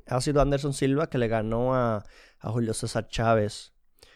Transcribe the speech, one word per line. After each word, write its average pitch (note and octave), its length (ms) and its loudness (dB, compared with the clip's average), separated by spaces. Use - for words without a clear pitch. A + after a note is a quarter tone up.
ha B2+ 140 -2
sido C#3+ 200 2
Anderson C#3 320 2
Silva, C#3 360 0
que C#3+ 100 -4
le A#2 100 2
ganó A2+ 460 0
a, A#2 300 0
a - 100 -8
Julio A2+ 240 -2
César A2+ 340 -4
Chávez A2+ 640 0